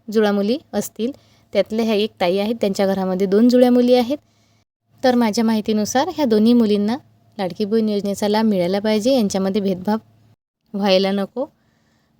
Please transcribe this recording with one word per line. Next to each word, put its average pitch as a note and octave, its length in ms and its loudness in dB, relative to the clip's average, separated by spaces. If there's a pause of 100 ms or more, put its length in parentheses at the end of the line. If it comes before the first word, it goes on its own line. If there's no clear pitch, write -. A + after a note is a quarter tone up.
(120)
जुळ्या G#3 200 2
मुली G3+ 260 -2 (140)
असतील, G#3+ 400 -6 (400)
त्यातल्या G#3+ 320 -2
ह्या A3 100 0
एक G#3 160 -2 (100)
ताई F#3 180 0
आहेत G#3 220 -4
त्यांच्या G3 260 0
घरामध्ये F#3+ 400 -2
दोन G#3 220 4
जुळ्या B3 220 6
मुली B3 240 4
आहेत. B3 240 0 (880)
तर B3+ 100 2
माझ्या A#3 300 0
माहितीनुसार A3 640 -2
ह्या D#4 160 -4
दोन्ही A3 280 4
मुलींना G#3+ 440 2 (420)
लाडकी F#3 260 -6
बहीण G#3+ 240 0
योजनेचा G3+ 400 -4
लाभ G#3+ 160 0
मिळाला F#3+ 340 0
पाहिजे, G#3+ 360 0
यांच्यामध्ये G3 480 -2
भेदभाव F#3 340 -4 (760)
व्हायला G3 360 0
नको. G3+ 360 -6 (720)